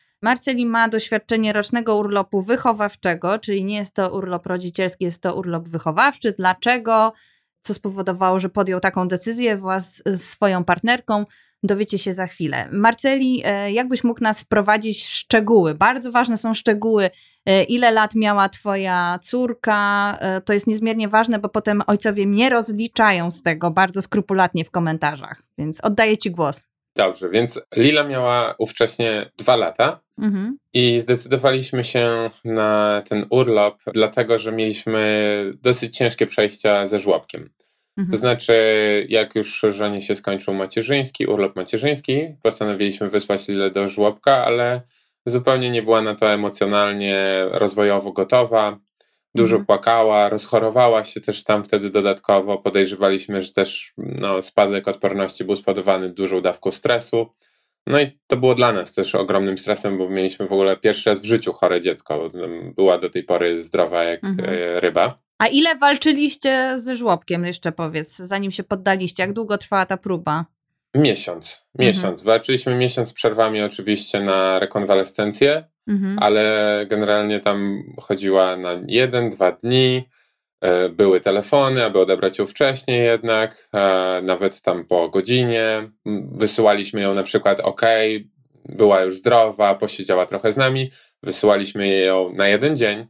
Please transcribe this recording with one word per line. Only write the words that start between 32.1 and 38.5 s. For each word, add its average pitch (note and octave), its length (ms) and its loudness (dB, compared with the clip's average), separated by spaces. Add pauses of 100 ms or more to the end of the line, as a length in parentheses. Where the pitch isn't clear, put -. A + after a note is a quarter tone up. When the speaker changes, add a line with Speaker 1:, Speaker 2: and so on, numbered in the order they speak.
Speaker 2:
na G#2+ 640 0
ten G#2 200 -2
urlop, A2+ 480 2 (160)
dlatego A2 440 2
że G#2+ 140 -6
mieliśmy G#2+ 1120 -2
dosyć B2 360 0
ciężkie A#2 300 0
przejścia G#2 600 0
ze G2+ 120 0
żłobkiem. G2 500 -2 (480)
Speaker 1:
Mhm. F#3 140 -4
Speaker 2:
To A2 60 0
znaczy, A#2+ 360 2 (560)